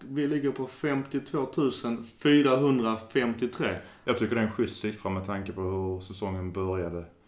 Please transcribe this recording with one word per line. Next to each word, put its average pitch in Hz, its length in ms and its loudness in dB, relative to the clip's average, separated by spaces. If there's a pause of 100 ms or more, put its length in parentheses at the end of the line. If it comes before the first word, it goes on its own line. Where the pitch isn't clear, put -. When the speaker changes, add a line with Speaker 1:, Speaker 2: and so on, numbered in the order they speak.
Speaker 1:
vi 143 180 0
ligger 143 240 0
på 131 160 -4
femtiotvå 139 800 -2
tusen 120 600 -2 (140)
fyrahundrafemtiotre. 127 1600 4 (280)
Speaker 2:
Jag 123 140 2
tycker 110 180 0
det 117 60 4
är 110 40 4
en 107 60 0
schysst 110 280 -2
siffra 107 300 -4
med 95 160 -2
tanke 98 260 -4
på 95 100 -6
hur 92 380 -2
säsongen 92 520 -6
började. 90 540 -2 (220)